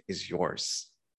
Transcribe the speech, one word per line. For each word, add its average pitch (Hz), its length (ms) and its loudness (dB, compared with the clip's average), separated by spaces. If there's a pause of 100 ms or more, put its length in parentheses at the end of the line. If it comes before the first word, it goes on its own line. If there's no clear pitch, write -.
is 92 200 -2
yours. - 600 0 (300)